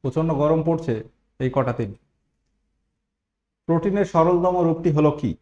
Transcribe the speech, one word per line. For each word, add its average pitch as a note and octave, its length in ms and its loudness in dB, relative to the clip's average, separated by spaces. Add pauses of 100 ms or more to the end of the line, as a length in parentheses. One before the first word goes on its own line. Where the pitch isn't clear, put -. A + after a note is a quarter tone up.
প্রচন্ড D#3 300 -2 (100)
গরম D#3 260 2
পড়ছে D#3+ 280 -2 (480)
এই C3 120 0
কটা B2 240 0
দিন। G#2+ 120 -4 (1800)
প্রোটিনের F#3 380 0
সরলতম F3 500 2 (120)
রূপটি E3 300 0
হলো D3+ 140 4 (100)
কি? - 220 -4